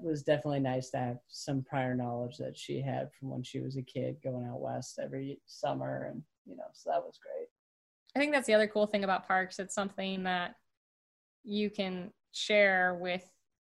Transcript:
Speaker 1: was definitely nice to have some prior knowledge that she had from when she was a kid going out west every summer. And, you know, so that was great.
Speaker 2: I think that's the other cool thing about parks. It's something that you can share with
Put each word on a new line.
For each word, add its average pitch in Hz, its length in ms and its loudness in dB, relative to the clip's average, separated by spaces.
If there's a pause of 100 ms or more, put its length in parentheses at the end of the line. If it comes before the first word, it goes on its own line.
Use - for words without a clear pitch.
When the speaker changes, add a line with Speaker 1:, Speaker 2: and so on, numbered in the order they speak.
Speaker 1:
was 156 220 0
definitely 147 360 2
nice 131 320 2
to 135 60 -2
have 123 200 -2 (120)
some 135 340 -2
prior 127 320 0
knowledge 123 420 -4
that 131 200 -6
she 139 240 -6
had 135 360 -2
from 135 120 -8
when 131 140 -6
she 131 160 -8
was 131 180 -6
a 135 40 -4
kid 131 420 -6
going 123 220 -4
out 120 140 -6
west 127 420 -6
every 139 440 -6
summer. 135 640 -4
And, - 100 -8 (240)
you - 100 -14
know, - 180 -10
so - 180 -6
that - 100 2
was 85 200 -10
great. 78 260 -8 (680)
Speaker 2:
I 254 40 2
think 294 140 4
that's 269 140 4
the 220 60 6
other 214 140 8
cool 208 200 2
thing 208 160 0
about 190 240 2
parks. 185 320 2
It's 190 160 -8
something 190 480 -2
that 180 320 -2 (880)
you 208 260 0
can 185 420 -4 (220)
share 190 680 6
with 180 220 -2 (400)